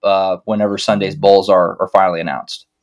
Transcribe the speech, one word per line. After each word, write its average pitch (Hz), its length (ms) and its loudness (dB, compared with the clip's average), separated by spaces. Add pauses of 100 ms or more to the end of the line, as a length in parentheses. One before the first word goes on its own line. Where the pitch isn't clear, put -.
uh, 95 440 0
whenever 104 320 -2
Sunday's 101 400 -2
bowls 98 320 4
are, 90 320 2
are 92 80 -4
finally 92 320 0
announced? - 460 -10 (160)